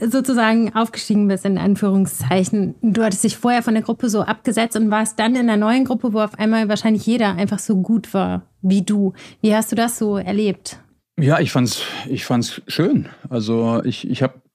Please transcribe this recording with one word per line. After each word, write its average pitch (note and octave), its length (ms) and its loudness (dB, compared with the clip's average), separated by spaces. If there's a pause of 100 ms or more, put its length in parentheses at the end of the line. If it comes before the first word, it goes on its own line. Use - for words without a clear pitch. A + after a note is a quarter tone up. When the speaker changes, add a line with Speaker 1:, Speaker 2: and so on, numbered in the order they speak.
Speaker 1:
sozusagen A#3 680 2
aufgestiegen G#3+ 540 0
bist, F#3+ 160 0
in F#3+ 140 0
Anführungszeichen, F#3+ 1200 0
du A3+ 220 2
hattest G#3+ 220 0
dich A3 120 0
vorher A#3+ 260 0
von A#3 120 0
der A3 80 0
Gruppe A#3 260 -2
so G#3 140 2
abgesetzt A3 540 -2
und G#3+ 140 2
warst G#3+ 280 -2
dann A3+ 180 2
in B3 100 2
der A3 100 4
neuen A3+ 280 2
Gruppe, B3 280 -2
wo A3 80 0
auf G#3+ 180 -4
einmal A3 300 2
wahrscheinlich G#3+ 380 0
jeder A3 280 2
einfach G3+ 240 -2
so G#3+ 240 -2
gut A3 320 -2
war F3+ 280 -2 (200)
wie F#3+ 200 2
du. G3+ 300 0 (300)
Wie G#3+ 120 4
hast A3 180 0
du G#3+ 40 -4
das A#3 220 0
so G#3 180 -2
erlebt? G3 600 -4 (400)
Speaker 2:
Ja, D3+ 220 4
ich D3+ 120 0
fand's, B2 300 0 (260)
ich A#2 160 -6
fand's - 420 -2
schön. G#3 400 0 (220)
Also A#2 560 0
ich, - 240 -4
ich - 140 -2
hab - 180 -2 (140)